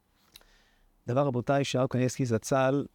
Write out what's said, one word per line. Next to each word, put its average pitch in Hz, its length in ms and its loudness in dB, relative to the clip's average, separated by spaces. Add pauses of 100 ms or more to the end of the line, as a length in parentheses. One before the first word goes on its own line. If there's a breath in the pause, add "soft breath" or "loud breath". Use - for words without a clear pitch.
(1080 soft breath)
דבר, 127 200 0
רבותיי, 139 380 0
שהרב 127 220 0
קניאבסקי 127 400 0
זצ"ל, 131 680 0